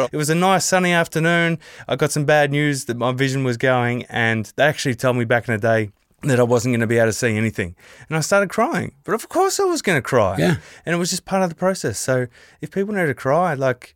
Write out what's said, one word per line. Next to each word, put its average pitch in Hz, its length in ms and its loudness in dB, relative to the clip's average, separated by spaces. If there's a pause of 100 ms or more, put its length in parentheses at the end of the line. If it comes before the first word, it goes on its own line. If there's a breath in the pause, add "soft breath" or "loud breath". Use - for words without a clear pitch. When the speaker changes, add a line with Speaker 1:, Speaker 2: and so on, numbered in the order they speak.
Speaker 1:
it. 123 60 -6
It 147 60 -6
was 151 140 -2
a 160 40 2
nice 185 300 2
sunny 180 280 2
afternoon. 170 640 2 (280 loud breath)
I 127 100 -2
got 147 140 0
some 151 140 -2
bad 147 260 4
news 143 360 -2
that 117 100 -6
my 120 160 -2
vision 131 320 -2
was 123 140 -2
going, 123 460 0
and 113 520 -2
they 127 80 4
actually 143 300 0
told 127 240 0
me 120 80 -2
back 117 220 0
in 120 40 -2
the 104 80 -2
day 110 300 2 (320)
that 127 180 2
I 123 40 6
wasn't 120 320 2
gonna 113 100 0
be 117 100 2
able 113 120 4
to 107 40 0
see 110 240 -2
anything. 107 400 -4 (320 loud breath)
And 156 80 -4
I 160 40 0
started 202 280 2
crying. 220 460 -2 (100)
But 165 80 -4
of 226 160 -6
course 381 320 0
I 403 40 2
was 349 180 -2
gonna 160 180 0
cry. 104 380 2
Speaker 2:
Yeah. 165 180 2 (300 loud breath)
Speaker 1:
And 165 80 -2
it 175 40 -2
was 175 120 -2
just 185 160 -8
part 190 160 -2
of 180 80 0
the 160 60 -14
process. 180 420 -2
So 127 280 -2 (360 loud breath)
if - 80 -12
people 196 240 -4
need 185 140 0
to 127 60 -2
cry, 160 380 0
like, 131 440 -4